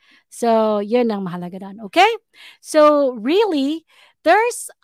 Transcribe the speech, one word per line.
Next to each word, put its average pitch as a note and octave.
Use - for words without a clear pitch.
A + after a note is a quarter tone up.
So, A3
yun A3+
ang G3
mahalaga F3
doon, G3
okay? F#4
So, D4
really, D#4
there's A4